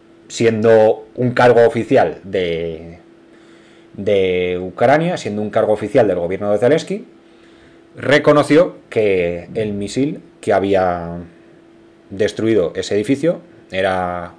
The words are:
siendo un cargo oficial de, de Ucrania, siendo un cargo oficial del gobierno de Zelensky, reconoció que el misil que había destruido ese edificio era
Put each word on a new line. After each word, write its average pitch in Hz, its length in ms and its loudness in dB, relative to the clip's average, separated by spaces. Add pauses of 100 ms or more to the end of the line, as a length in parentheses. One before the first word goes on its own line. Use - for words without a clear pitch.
(280)
siendo 113 880 2
un 123 160 -2
cargo 120 340 6
oficial 113 580 0
de, 85 760 -6 (920)
de 92 680 0
Ucrania, 143 540 0
siendo 104 260 -8
un 107 80 -6
cargo 107 220 0
oficial 107 360 0
del 90 120 -2
gobierno 95 320 -4
de 104 60 2
Zelensky, 156 500 -2 (880)
reconoció 147 800 2 (140)
que 87 680 -2
el 107 180 -4
misil 131 460 -6 (220)
que 110 120 -2
había 92 640 0 (920)
destruido 101 680 -2
ese 92 200 -6
edificio 139 440 -2 (320)
era 90 680 -4